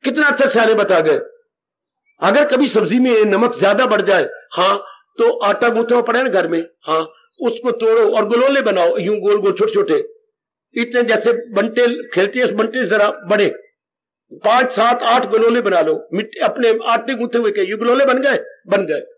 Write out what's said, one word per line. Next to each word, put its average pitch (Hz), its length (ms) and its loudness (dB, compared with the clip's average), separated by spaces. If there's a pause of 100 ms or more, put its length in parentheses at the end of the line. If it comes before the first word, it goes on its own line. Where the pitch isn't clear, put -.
कितना 294 240 0
अच्छा 277 180 2
सियाने 220 280 2
बता 190 260 2
गए। 156 200 2 (1000)
अगर 254 260 2
कभी 262 200 0
सब्जी 208 320 0
में 233 260 2
नमक 214 340 0
ज्यादा 202 260 2
बढ़ 208 160 0
जाए, 180 280 0 (240)
हाँ, 190 240 0 (400)
तो 233 200 2
आटा 208 320 0
गूंथा 233 260 0
हुआ 240 80 2
पड़ा 233 160 0
है 262 60 0
ना 240 60 -2
घर 180 160 0
में, 165 140 -2 (200)
हाँ, 160 200 -2 (400)
उसको 240 300 -4
तोड़ो 226 440 2
और 208 120 0
गोलोले 262 340 2
बनाओ, 180 360 0
यूं 202 220 -4
गोल 208 180 0
गोल 190 160 0
छोटे 208 200 -2
छोटे, - 440 -2 (640)
इतने 233 220 -2
जैसे 226 500 -2
बंटे 233 600 -2
खेलते 202 240 0
हैं, 247 60 2
उस - 60 0
बंटे 220 320 -2
से 185 60 -4
जरा 208 220 2
बड़े, 185 440 -2 (800)
पांच, 247 380 0
सात, 240 320 0
आठ 233 220 2
गोलोले 226 360 2
बना 196 200 2
लो, - 320 -2
मिट्टी, - 260 -8
अपने 226 480 0
आटे 233 260 -2
गूंथे 233 240 -4
हुए 220 140 0
के, 202 100 -2
ये 190 160 -2
गोलोले 240 280 2
बन 254 120 2
गए, 269 280 0 (220)
बन 196 180 0
गए। 151 160 -4 (160)